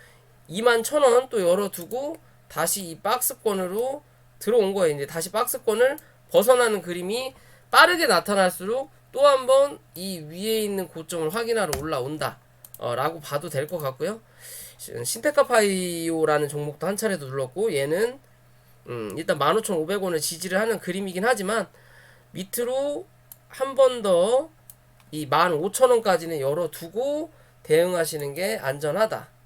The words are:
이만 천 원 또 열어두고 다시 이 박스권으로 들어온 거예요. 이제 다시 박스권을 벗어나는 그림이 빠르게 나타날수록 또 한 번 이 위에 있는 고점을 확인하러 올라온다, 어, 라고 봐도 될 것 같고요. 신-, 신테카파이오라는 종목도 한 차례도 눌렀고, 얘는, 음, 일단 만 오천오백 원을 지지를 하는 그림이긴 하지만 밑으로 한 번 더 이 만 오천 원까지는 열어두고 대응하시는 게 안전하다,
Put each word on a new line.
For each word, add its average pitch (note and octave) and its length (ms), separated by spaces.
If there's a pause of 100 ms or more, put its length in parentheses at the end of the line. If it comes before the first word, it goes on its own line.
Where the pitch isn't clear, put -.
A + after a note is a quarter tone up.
(480)
이만 A3+ 340
천 D4 200
원 B3+ 260
또 A3 120
열어두고 G3+ 760 (320)
다시 E3+ 360
이 E3 160
박스권으로 A3+ 1000 (380)
들어온 G3+ 340
거예요. E3 220
이제 C#3 100
다시 F3 240
박스권을 B3 680 (320)
벗어나는 A3 520
그림이 F#3+ 520 (360)
빠르게 E4 380
나타날수록 G3 800 (220)
또 C#4 140
한 C4 200
번 C#4 320 (160)
이 F#3 240 (100)
위에 G#3+ 320
있는 G3 280
고점을 E3 460
확인하러 A3 460
올라온다, C#3+ 580 (380)
어, A#2+ 180
라고 D#3 240
봐도 D3 300
될 D3 180
것 E3 120
같고요. D3+ 420 (560)
신-, - 280
신테카파이오라는 F3+ 1400
종목도 D3 380
한 G3 120
차례도 F#3+ 280
눌렀고, C#3 480
얘는, F3+ 460 (680)
음, A2 280
일단 D#3+ 220
만 D#3+ 180
오천오백 F#3+ 460
원을 E3+ 180
지지를 F3 400
하는 A3 180
그림이긴 F#3 460
하지만 G#3+ 420 (680)
밑으로 C4 720 (420)
한 C4+ 260
번 B3+ 280
더 G3+ 480 (640)
이 D3+ 140
만 D#3+ 280
오천 G3 360
원까지는 E3+ 500
열어두고 F3 920 (300)
대응하시는 D#3+ 720
게 G3 240
안전하다, D3 720 (180)